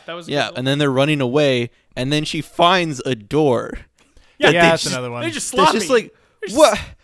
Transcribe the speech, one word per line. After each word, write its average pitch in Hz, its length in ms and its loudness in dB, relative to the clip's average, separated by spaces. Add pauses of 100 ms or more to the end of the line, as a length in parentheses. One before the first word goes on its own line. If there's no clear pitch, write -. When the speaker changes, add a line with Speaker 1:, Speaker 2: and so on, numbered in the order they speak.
Speaker 1:
that 165 80 -12
was 170 160 -14
Speaker 2:
Yeah, 135 200 -2
Speaker 1:
cool. - 80 -10
Speaker 2:
and 127 100 -4
then 139 100 0
they're 147 140 0
running 139 280 0
away, 131 520 0 (240)
and 131 180 -4
then 151 120 -2
she 160 160 -6
finds 170 680 0
a 131 80 -2
door 120 560 -2 (680)
Speaker 1:
Yeah, 285 120 4
Speaker 3:
Yeah, - 20 4
Speaker 2:
that - 0 -
they 170 180 4
Speaker 3:
that's 165 140 2
Speaker 2:
just, 143 100 -4
Speaker 3:
another 127 160 -6
one. 120 140 -8
Speaker 1:
They 330 80 -4
just 302 60 -10
Speaker 2:
It's 247 260 -2
Speaker 1:
sloppy. 320 160 2
Speaker 2:
just 185 100 -6
like, 220 240 0 (280)
Speaker 1:
They're 415 80 -10
just 214 100 -2
Speaker 2:
what? 240 200 6 (240)